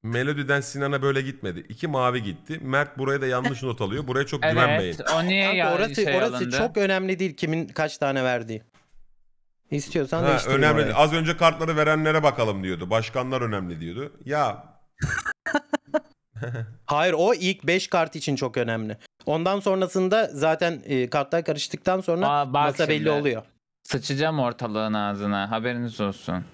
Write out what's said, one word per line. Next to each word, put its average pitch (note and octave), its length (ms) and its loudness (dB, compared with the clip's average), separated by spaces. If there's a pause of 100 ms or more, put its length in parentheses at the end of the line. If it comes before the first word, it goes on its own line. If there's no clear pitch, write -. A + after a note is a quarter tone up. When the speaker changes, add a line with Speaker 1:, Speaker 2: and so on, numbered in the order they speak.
Speaker 1:
Melodi'den C#3 580 0
Sinan'a C#3 420 -2
böyle C#3 200 2
gitmedi. G#2+ 460 -8
İki C3+ 200 -8
mavi B2+ 340 0
gitti. G2+ 400 -8
Mert C3+ 360 -2
buraya C3+ 220 0
da C3+ 60 -2
yanlış B2+ 360 -2
not B2 180 -4
alıyor. A2+ 260 -4
Buraya C3 200 0
çok C#3+ 180 -4
Speaker 2:
Evet, D#3 100 4
Speaker 1:
güvenmeyin. D3 420 2 (180)
Speaker 2:
o E3 100 2
niye F#3+ 200 2
Speaker 3:
Kanka, F#3+ 120 0
Speaker 2:
ya-, E3 180 2
Speaker 3:
orası, G3 200 0
Speaker 2:
şey D#3 220 2
Speaker 3:
orası B2 200 0
Speaker 2:
alındı? B2 220 -2
Speaker 3:
çok A#3 180 0
önemli F#3+ 420 0
değil F3 180 -4
kimin E3 320 -2
kaç D#3 300 -4
tane C#3 260 0
verdiği. A#2 380 -2 (1080)
İstiyorsan D3 520 -2
Speaker 1:
Ha, C#3+ 60 4
Speaker 3:
değiştirelim C3+ 300 2
Speaker 1:
önemli D3+ 160 6
Speaker 3:
orayı. D3 120 2
Speaker 1:
değil. - 120 0
Az D3+ 140 6
önce E3 240 0
kartları D#3+ 400 2
verenlere D#3 460 4
bakalım A2 420 2
diyordu. F2+ 260 -4
Başkanlar B2+ 500 0
önemli F#2 400 -4
diyordu. F#2+ 320 -8 (120)
Ya. C3 400 -2 (340)
<laughs> - 600 -4 (1300)
Speaker 3:
Hayır, E3 320 2
o F#3 160 4
ilk F#3 320 -2
beş F3+ 220 2
kart E3 280 0
için C#3+ 200 -2
çok C3 200 -4
önemli. A2+ 400 -2 (300)
Ondan F3+ 340 0
sonrasında F#3+ 720 2
zaten, D#3+ 520 0
e, B2+ 260 0
kartlar D3+ 340 0
karıştıktan E3+ 560 -2
sonra E3+ 300 0
Speaker 2:
Aa, C#3+ 220 0
bak C#3+ 140 4
Speaker 3:
masa D3 220 0
belli D3+ 100 2
Speaker 2:
şimdi. D3+ 120 2
Speaker 3:
oluyor. C#3+ 320 0 (400)
Speaker 2:
Sıçacağım D3 560 -2
ortalığın A2 560 0
ağzına. G2+ 560 0
Haberiniz A#2 500 -4
olsun. F#2 540 -4